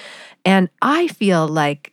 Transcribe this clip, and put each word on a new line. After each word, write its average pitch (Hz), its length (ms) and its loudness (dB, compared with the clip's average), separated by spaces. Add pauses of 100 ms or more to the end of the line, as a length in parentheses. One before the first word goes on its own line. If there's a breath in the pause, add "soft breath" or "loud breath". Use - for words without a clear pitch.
(460 loud breath)
And 185 240 2 (140)
I 311 260 0
feel 175 400 0
like 147 440 -4